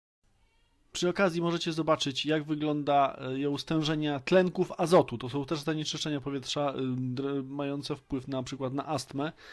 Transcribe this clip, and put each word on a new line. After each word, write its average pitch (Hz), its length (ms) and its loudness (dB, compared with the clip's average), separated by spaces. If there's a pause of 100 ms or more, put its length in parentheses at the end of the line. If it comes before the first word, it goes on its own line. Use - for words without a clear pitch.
(920)
Przy 175 160 0
okazji 175 340 2
możecie 170 300 0
zobaczyć, 156 540 0
jak 156 180 2
wygląda, 147 760 2
e, 131 180 -4
ją 143 200 0
stężenia 151 640 0
tlenków 180 560 4
azotu. 160 420 6
To 127 100 -6
są 139 160 -4
też 147 160 -2
zanieczyszczenia 156 600 -2
powietrza, 139 500 -2
e, 135 40 -8 (220)
dr-, 131 480 -2
mające 143 520 -4
wpływ 135 320 -6
na 131 140 -2
przykład 131 320 -4
na 139 120 -2
astmę. 147 460 -4 (200)